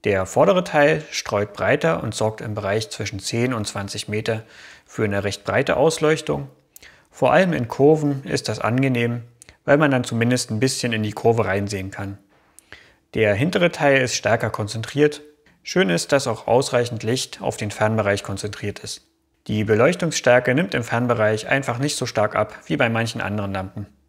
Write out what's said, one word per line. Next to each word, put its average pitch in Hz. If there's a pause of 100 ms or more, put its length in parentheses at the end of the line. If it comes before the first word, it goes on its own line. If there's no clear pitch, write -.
Der 95
vordere 180
Teil 151
streut -
breiter 139
und 113
sorgt 107
im 107
Bereich 104
zwischen 101
zehn 120
und 107
zwanzig 104
Meter 110 (420)
für -
eine 101
recht 101
breite 107
Ausleuchtung. 151 (600)
Vor 135
allem 175
in 127
Kurven 143
ist -
das 110
angenehm, 120 (420)
weil 139
man 147
dann 127
zumindest 120
ein 110
bisschen 127
in 110
die 107
Kurve 113
reinsehen 98
kann. 98 (960)
Der 107
hintere 175
Teil 139
ist 123
stärker 113
konzentriert. 120 (420)
Schön 185
ist, 170
dass 139
auch 110
ausreichend 120
Licht 123
auf -
den 104
Fernbereich 107
konzentriert 101
ist. - (400)
Die 107
Beleuchtungsstärke 127
nimmt 180
im 123
Fernbereich 113
einfach 135
nicht 143
so 131
stark 107
ab - (100)
wie 151
bei 123
manchen 113
anderen 98
Lampen. 98 (220)